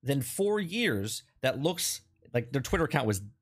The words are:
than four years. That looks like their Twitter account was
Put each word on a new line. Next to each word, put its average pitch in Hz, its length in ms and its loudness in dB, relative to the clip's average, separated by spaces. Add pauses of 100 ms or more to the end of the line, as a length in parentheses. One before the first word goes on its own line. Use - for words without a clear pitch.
than 139 200 0
four 208 380 0
years. 165 640 -2 (180)
That 131 180 0
looks 170 420 -2 (300)
like 120 200 -2
their 135 100 2
Twitter 170 220 2
account 135 240 2
was 101 140 0 (200)